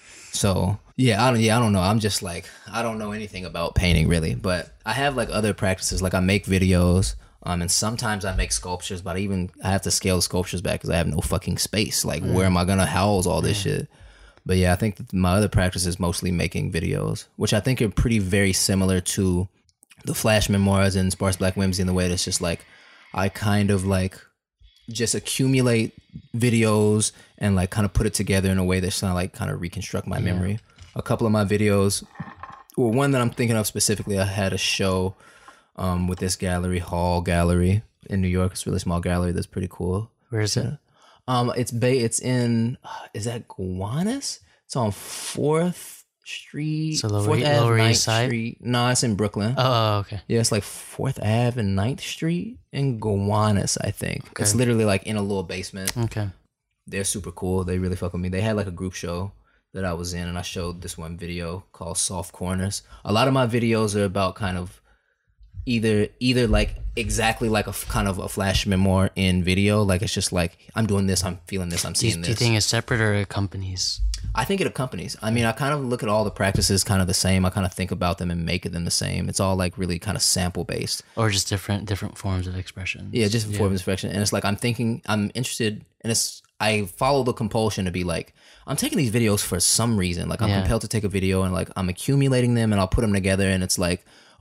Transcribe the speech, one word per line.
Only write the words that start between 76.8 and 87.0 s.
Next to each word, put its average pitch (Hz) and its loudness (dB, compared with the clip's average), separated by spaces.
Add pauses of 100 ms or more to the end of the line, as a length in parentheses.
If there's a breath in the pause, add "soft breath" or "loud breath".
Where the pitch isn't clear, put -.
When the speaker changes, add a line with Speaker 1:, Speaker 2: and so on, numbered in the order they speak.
Speaker 1:
kind 95 2
of 90 2
the 92 -2
same. 92 2
I 92 2
kind 95 -2
of - -4
think 92 -4
about 87 -2
them 87 -4
and 85 -4
make 87 -2
them 85 -6
the 90 -4
same. 92 -2
It's 95 -4
all, 95 2
like, 92 -2
really 87 -2
kind - -6
of - -2
sample 90 0
based. 85 -6 (140)
Speaker 2:
Or 110 2
just 98 -2
different, 101 -2
different 104 -6
forms 92 -2
of 90 -6
expression. 95 -10
Speaker 1:
Yeah, 110 2
different 107 -2
Speaker 2:
Yeah. 104 -4
Speaker 1:
forms 98 2
of 95 0
expression. 95 -4
And 98 -2
it's 101 0
like, 101 -2
I'm 101 0
thinking, 120 -2
I'm 104 0
interested, 113 -4 (160)
and 110 -4
it's, - -2 (180)
I 214 2
follow 135 0